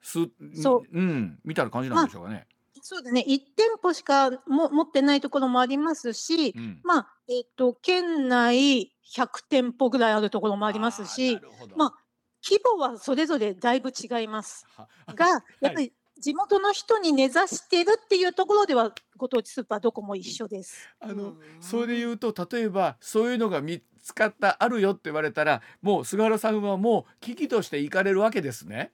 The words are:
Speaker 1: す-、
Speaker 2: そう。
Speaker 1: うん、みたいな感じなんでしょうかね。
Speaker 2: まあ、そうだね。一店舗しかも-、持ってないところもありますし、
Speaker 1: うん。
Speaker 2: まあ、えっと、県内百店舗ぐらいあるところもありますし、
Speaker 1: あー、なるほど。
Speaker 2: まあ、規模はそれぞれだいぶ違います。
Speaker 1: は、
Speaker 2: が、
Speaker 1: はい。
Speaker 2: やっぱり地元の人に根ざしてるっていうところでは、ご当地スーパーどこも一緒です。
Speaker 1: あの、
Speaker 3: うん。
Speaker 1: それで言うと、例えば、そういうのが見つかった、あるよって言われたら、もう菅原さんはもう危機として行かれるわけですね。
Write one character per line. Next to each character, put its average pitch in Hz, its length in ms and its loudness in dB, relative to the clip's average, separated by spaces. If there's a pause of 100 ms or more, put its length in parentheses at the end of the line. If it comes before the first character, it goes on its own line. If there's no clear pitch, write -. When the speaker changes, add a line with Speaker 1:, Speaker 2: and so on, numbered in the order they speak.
Speaker 1:
す-、 - 180 -8 (420)
Speaker 2:
そ 247 160 4
う。 240 140 0
Speaker 1:
う 170 100 -2
ん、 123 420 -2
み 156 120 -6
た 156 80 0
い - 20 2
な 110 60 -10
感 123 120 -4
じ 131 60 -6
な 330 140 2
ん - 20 2
で - 60 -6
し - 40 -20
ょ 90 60 -14
う - 40 -16
か 98 40 -12
ね。 104 180 -12 (280)
Speaker 2:
ま 277 60 -20
あ、 - 20 -20
そ 381 160 -12
う - 20 -14
だ 247 100 -8
ね。 247 140 2
一 269 140 2
店 - 260 0 (160)
舗 359 120 2
し - 100 -8
か 277 260 4 (160)
も-、 294 240 2
持 294 140 2
っ 330 80 -6
て 277 100 4
な 285 140 4
い 277 60 0
と 285 80 -6
こ 285 100 0
ろ 269 80 0
も 247 140 2
あ 254 40 4
り 269 120 -2
ま 311 180 0
す 240 160 -8
し、 320 380 -2
Speaker 1:
う 113 100 -10
ん。 165 240 -10
Speaker 2:
ま 349 160 2
あ、 - 140 -10 (160)
え 247 120 -2
っ - 40 -12 (100)
と、 247 200 2
県 339 520 0
内 247 680 4 (220)
百 - 260 -4
店 254 300 0
舗 247 180 0
ぐ 247 100 0
ら 226 100 4
い 214 40 2
あ 214 60 2
る 208 100 0
と 202 120 -4
こ 214 80 0
ろ 202 80 -2
も 208 80 -2
あ 214 60 0
り 214 80 -4
ま 226 120 0
す 214 140 -12
し、 254 240 -2
Speaker 1:
あ - 20 0
ー、 - 40 0
な 185 40 -10
る - 120 -20
ほ - 140 -20
ど。 208 120 -14
Speaker 2:
ま 302 80 2
あ、 - 80 -4 (500)
規 403 180 2
模 480 160 2
は 254 200 -2
そ 262 180 -2
れ 311 100 2
ぞ 302 140 0
れ 208 140 -2
だ 240 200 0
い 262 60 2
ぶ 254 120 -6
違 233 320 -6
い 214 40 -8
ま 214 160 -8
す。 - 220 -18 (100)
Speaker 1:
は、 110 140 -20 (260)
Speaker 2:
が、 330 100 2
Speaker 1:
は 339 140 4
い。 - 40 -10 (180)
Speaker 2:
や 269 80 2
っ - 40 -4
ぱ 330 60 -4
り 262 140 -4 (260)
地 285 140 -4
元 392 260 2
の 403 140 0
人 440 240 0
に 339 160 2
根 269 160 4
ざ 339 180 2
し - 220 -10
て 349 140 2
る 427 200 4
っ - 40 -20
て 392 80 2
い 359 120 2
う 359 60 -2
と 381 120 2
こ 415 100 2
ろ 415 100 6
で 294 100 0
は、 226 180 2 (220)
ご 254 120 -8
当 247 140 0
地 - 80 -12
ス - 120 -8
ー 202 40 -8
パ 208 120 -4
ー - 20 -6
ど 226 120 0
こ 226 100 -12
も 202 140 -8
一 185 160 -10
緒 220 160 -10
で 196 160 -12
す。 - 260 -20 (100)
Speaker 1:
あ - 80 -16
の、 202 60 -10
Speaker 3:
う 202 160 -8
ん。 160 80 -18 (240)
Speaker 1:
そ 226 200 -4
れ 233 60 -2
で 240 100 -2
言 233 140 -4
う 233 60 -6
と、 220 160 -4 (180)
例 233 120 -2
え 214 60 0
ば、 180 300 0
そ 220 260 0
う 240 60 0
い 254 40 0
う - 20 -2
の 226 120 0
が 160 120 -2
見 165 200 -6 (220)
つ - 100 -16
か 214 140 0
っ 208 120 -6
た、 196 200 2
あ 226 100 2
る 226 120 0
よ 196 100 4
っ 185 40 -2
て - 100 -20
言 151 80 -8
わ 151 80 -2
れ 151 100 -2
た 151 120 -2
ら、 147 180 2 (200)
も 180 200 0
う 123 40 -8
菅 208 180 -2
原 220 140 2
さ 214 140 0
ん 214 100 0
は 202 160 -2
も 214 320 2
う - 120 -20
危 240 140 -10
機 302 120 -4
と 226 140 0
し - 80 -8
て 147 100 -4
行 143 120 -4
か 190 120 0
れ 190 100 2
る 190 60 2
わ 214 120 2
け 214 100 -2
で 139 100 -6
す - 160 -14
ね。 110 260 -10